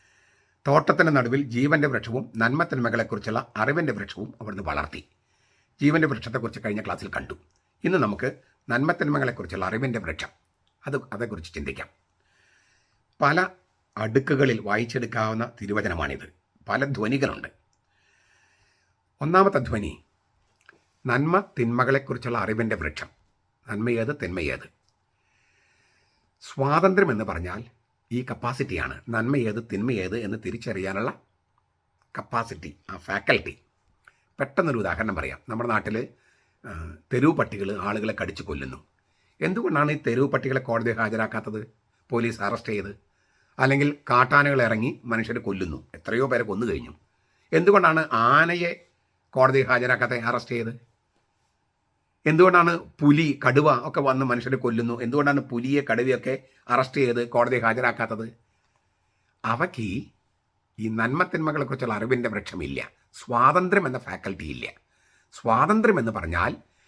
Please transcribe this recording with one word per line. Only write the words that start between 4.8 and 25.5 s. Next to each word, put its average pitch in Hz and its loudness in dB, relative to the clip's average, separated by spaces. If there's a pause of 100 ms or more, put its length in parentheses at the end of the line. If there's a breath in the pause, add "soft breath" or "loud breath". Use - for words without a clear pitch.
ജീവൻ്റെ 156 4
വൃക്ഷത്തെക്കുറിച്ച് 113 -6
കഴിഞ്ഞ 107 -4
ക്ലാസ്സിൽ 92 -8
കണ്ടു. - -8 (480)
ഇന്ന് 180 2
നമുക്ക് 113 0 (380 soft breath)
നന്മ 131 2
തിന്മകളെക്കുറിച്ചുള്ള 127 -2
അറിവിൻ്റെ 113 -2
വൃക്ഷം, 80 -8 (520)
അത്, 139 -4 (140)
അതേക്കുറിച്ച് 104 -8
ചിന്തിക്കാം. 71 -10 (1300)
പല 160 4 (500)
അടുക്കുകളിൽ 131 2
വായിച്ചെടുക്കാവുന്ന 113 -2
തിരുവചനമാണിത്. 90 -4 (400)
പല 117 0
ധ്വനികളുണ്ട്. 123 -2 (1700)
ഒന്നാമത്തെ 180 4
ധ്വനി, 101 -4 (1120)
നന്മ 147 2 (120)
തിന്മകളെക്കുറിച്ചുള്ള 123 0
അറിവിൻ്റെ 110 -2
വൃക്ഷം. 76 -8 (560)
നന്മയേത്, 113 -2
തിന്മയേത്? 87 -6 (1800)